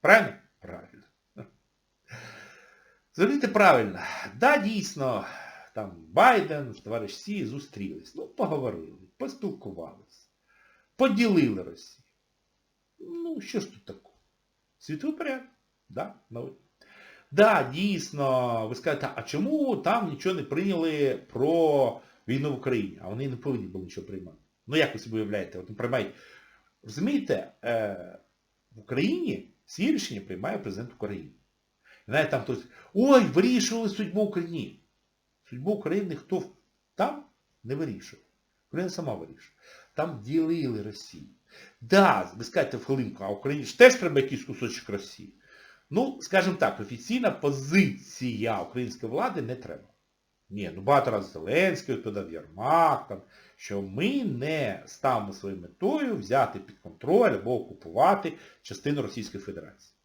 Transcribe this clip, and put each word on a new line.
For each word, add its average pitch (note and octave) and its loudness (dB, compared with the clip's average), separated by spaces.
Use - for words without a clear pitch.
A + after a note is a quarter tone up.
Правильно? F3+ 8
Правильно. - -18
Зверніть A#3+ 2
правильно. B2+ 6
Да, C4+ 6
дійсно, D3+ -2
там F#2 -10
Байден, D3+ 4
товариш G#2 -8
Сі G3+ -6
зустрілись. - -10
Ну, - -10
поговорили, A#2+ -4
поспілкувались, - -12
поділили G3 4
Росію. - -18
Ну, E4+ -8
що - -6
ж - -10
тут - -20
такого? - -20
Світовий C#4+ -6
порядок. C4+ -6
Да, - -8
новий. A#2+ -10
Да, E3+ 6
дійсно, C3+ 0
ви A#2+ -6
скажете, C#3+ -2
"А - -8
чому B3+ 0
там F#3 0
нічого F#3 -2
не D3+ -4
прийняли D#3+ 0
про D3 4
війну C3+ 0
в B2+ -4
Україні?" A2+ -2
А F#2 -12
вони B2+ -6
не B2+ -6
повинні A#2 -4
були F#2 -10
нічого F2 -12
приймати. F2+ -14
Ну, C#3+ -2
як D3+ 2
ви G#2+ -10
собі A2 -10
уявляєте, G2+ -4
от F#2 -14
не G#2+ -14
приймають. A#2 -2
Розумієте, D3 -2
е, G2 -4
в A2 -20
Україні G3+ -4
всі A#3+ -2
рішення C3 -2
приймає G#2 -6
президент G#2 -8
України. F#2+ -10
І G#2 -8
навіть D3 2
там B2 -2
хтось, - -6
"Ой, B3+ 8
вирішували A3 4
судьбу G3 -2
України". F3 -2
Ні. - -8
Судьбу C3+ -4
України G3 -2
ніхто E3 -4
в-, - -8
там D4 -2
не B2 -4
вирішує. D3 -8
Україна F3 -4
сама D3+ -6
вирішує. E2 -14
Там D3 -4
ділили C#3+ 0
Росію. G2+ -14
Да, C#3 6
ви A2+ -10
скажете - -2
в - -10
хвилинку, A#2+ -2
"А F#2+ -4
Україні C3+ -4
ж - -10
теж B3+ 10
треба D3+ 2
якийсь C3+ -4
кусочок - -8
Росії?" G2+ -10
Ну, B3+ -2
скажімо F#3+ 2
так, - 0
офіційна G#3 -2
позиція C3+ 0
української A2+ -6
влади: F3 -2
"Не A#2+ -6
треба". - -14
Ні, G2 -6
ну F#2+ -12
багато C3 4
разів G2+ -4
Зеленський C3+ 0
відповідав, G2+ -8
Єрмак, B2+ 2
там, G#2 -12
що G2+ -6
ми F3 -2
не C3+ -4
ставимо G#2+ -2
своєю G2 -10
метою A#3 -2
взяти A2 0
під - -20
контроль F#3 2
або G#2 -2
окупувати D3 0
частину D3 -4
Російської G2+ -8
Федерації. - -16